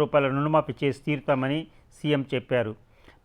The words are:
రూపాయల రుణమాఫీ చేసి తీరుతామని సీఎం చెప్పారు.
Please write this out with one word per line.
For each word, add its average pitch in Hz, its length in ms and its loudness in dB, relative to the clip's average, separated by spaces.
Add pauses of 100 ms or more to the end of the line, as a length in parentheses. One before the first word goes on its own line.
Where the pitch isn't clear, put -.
రూపాయల 143 320 2
రుణమాఫీ 147 480 0
చేసి 139 240 0
తీరుతామని 143 540 0 (380)
సీఎం 147 340 0
చెప్పారు. 123 400 -2 (520)